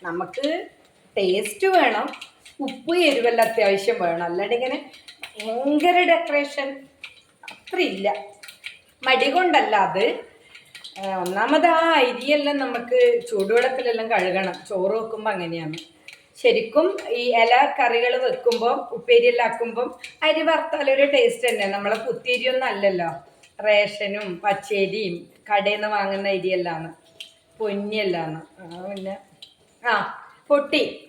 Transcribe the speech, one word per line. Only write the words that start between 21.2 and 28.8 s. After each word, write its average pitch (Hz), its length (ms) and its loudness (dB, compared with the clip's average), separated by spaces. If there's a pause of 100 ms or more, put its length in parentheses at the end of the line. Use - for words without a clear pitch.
തന്നെ. 208 280 0
നമ്മളെ 202 300 -2
കുത്തിരിയൊന്നും 254 680 -2
അല്ലല്ലോ, 190 380 -2 (580)
റേഷനും 208 580 0 (200)
പച്ചരിയും 196 720 -2 (340)
കടയിൽ 208 280 2
നിന്ന് 208 180 -4
വാങ്ങുന്ന 196 420 -2
അരിയെല്ലാമാണ്, 175 520 -4 (680)
പൊന്നിയെല്ലാമാണ്. 202 840 -4 (180)
ആ, 185 40 -18 (240)